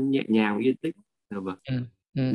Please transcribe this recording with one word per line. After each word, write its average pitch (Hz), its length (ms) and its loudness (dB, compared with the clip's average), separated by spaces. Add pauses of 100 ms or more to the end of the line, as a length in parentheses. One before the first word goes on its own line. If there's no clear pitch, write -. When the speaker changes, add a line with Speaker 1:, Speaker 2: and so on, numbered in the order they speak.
Speaker 1:
nhẹ 135 260 0
nhàng, 107 300 4
yên 127 180 2
tĩnh. 160 160 -6 (380)
Dạ 101 100 -8
vâng. 92 240 -6
Speaker 2:
Ừ, 131 100 -4 (400)
ừ, 135 80 -2 (120)